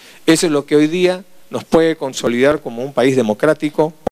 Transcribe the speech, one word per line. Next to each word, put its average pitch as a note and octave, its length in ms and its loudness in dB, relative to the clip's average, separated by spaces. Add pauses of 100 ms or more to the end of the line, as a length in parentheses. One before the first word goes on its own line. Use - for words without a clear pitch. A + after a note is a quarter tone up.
(260)
Eso D#3+ 200 2
es E3 80 -2
lo C#3+ 120 -2
que D3 120 2
hoy D3+ 100 4
día F3+ 380 -2 (240)
nos A#2+ 160 -10
puede D#3+ 320 0
consolidar C3+ 640 -2
como A#2+ 240 -10
un C#3+ 80 -12
país C3 240 0
democrático D3+ 760 0 (180)